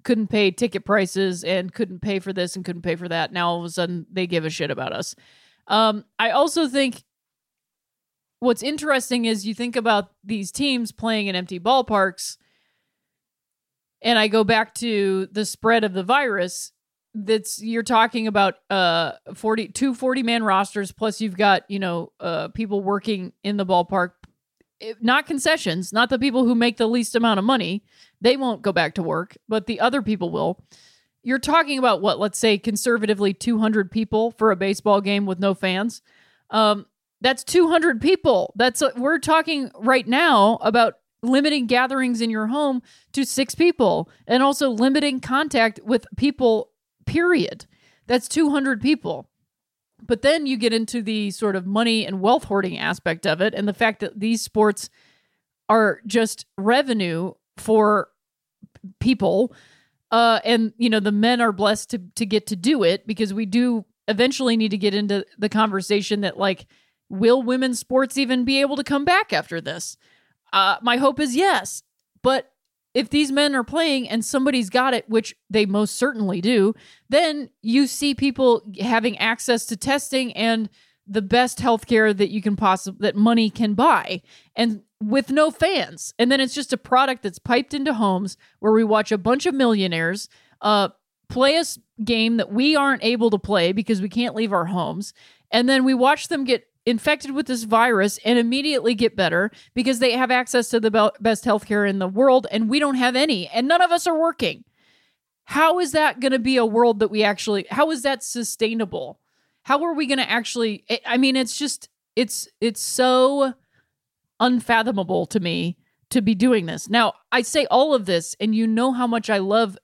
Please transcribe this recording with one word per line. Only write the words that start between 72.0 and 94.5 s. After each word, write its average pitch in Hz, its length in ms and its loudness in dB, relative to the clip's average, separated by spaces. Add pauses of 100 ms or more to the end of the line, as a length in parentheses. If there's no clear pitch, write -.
But 254 280 0 (420)
if 247 160 -2
these 294 220 0
men 285 240 0
are 254 80 -2
playing 277 460 -2
and 220 140 -2
somebody's 262 460 0
got 254 240 2
it, - 160 -4
which 220 260 -2 (140)
they 214 160 2
most 208 300 0
certainly 214 460 -2
do, 214 320 4 (360)
then 294 400 0 (120)
you 247 260 2
see 285 280 -2
people 254 480 2 (160)
having 226 380 0
access 226 500 -2
to 220 100 -6
testing 269 560 -2
and 226 360 -2 (380)
the 202 140 -2
best 240 380 0
healthcare 220 560 2
that 196 160 0
you 208 100 -4
can 202 140 -2
possi-, 190 440 0
that 202 160 0
money 220 340 4
can 214 240 -2
buy, 202 480 2 (340)
and 220 260 -2 (200)
with 220 300 0
no 302 200 2
fans. 320 680 -4
And 240 120 4
then 269 80 2
it's 262 140 -2
just 285 200 -4
a 226 40 -4
product 262 460 0
that's - 160 -8
piped 254 340 -2
into 285 200 -2
homes 196 440 -2 (220)
where 214 120 2
we 220 120 4
watch 214 280 0
a 214 60 0
bunch 233 280 0
of 349 100 0
millionaires, 196 720 0 (320)
uh, 202 280 2 (380)
play 277 280 2
a 339 60 2
s-, - 180 -8 (240)
game 226 340 2
that 202 140 -2
we 269 240 2
aren't 277 280 0
able 233 280 2
to 202 80 0
play 185 320 0
because 196 300 -2
we 196 80 -4
can't 240 260 -4
leave 214 180 -2